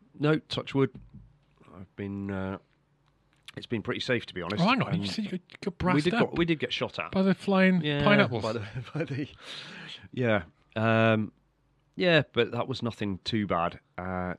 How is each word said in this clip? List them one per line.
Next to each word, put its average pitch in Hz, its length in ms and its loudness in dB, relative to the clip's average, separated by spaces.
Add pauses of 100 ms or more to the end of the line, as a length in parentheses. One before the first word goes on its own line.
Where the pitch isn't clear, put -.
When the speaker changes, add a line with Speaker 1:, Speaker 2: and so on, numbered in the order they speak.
(180)
Speaker 1:
No, 151 200 4 (100)
touch - 260 -6
wood. 135 160 4 (880)
I've 95 180 -20
been, 98 360 -6
uh, 95 260 -4 (1000)
it's - 100 -12
been 110 160 -4
pretty 104 180 -6
safe, - 260 -2
to - 80 -14
be 87 80 -6
honest. 98 200 -2
Speaker 2:
Oh, 180 40 2
hang 240 160 2
on. - 120 -4
You 175 80 0
Speaker 1:
And 101 80 -4
Speaker 2:
said 208 160 -6
you - 40 -8
got, 185 100 -6 (100)
you - 120 -20
got 190 120 -6
Speaker 1:
we - 20 -20 (240)
Speaker 2:
brassed 151 40 0
Speaker 1:
did 185 100 0
Speaker 2:
up 240 60 2 (100)
Speaker 1:
got, 143 80 -6
we 170 60 2
did 165 140 0
get 123 140 -4
shot - 260 -6
at. 82 140 -6
Speaker 2:
by 190 100 0
the 190 120 4
flying 190 480 2
Speaker 1:
Yeah, 143 200 0
Speaker 2:
pineapples. 135 400 4
Speaker 1:
by 110 120 0
the, 110 80 -4 (160)
<laughs> - 160 -12
by 156 100 -4
the, 139 240 -6 (840)
yeah. 110 300 2 (340)
Um, 110 540 4 (680)
yeah, 170 260 4 (100)
but 117 200 2
that 120 140 -2
was 123 160 -6
nothing 104 420 -4
too 107 220 0
bad. 85 320 0 (180)
Uh, 90 420 -4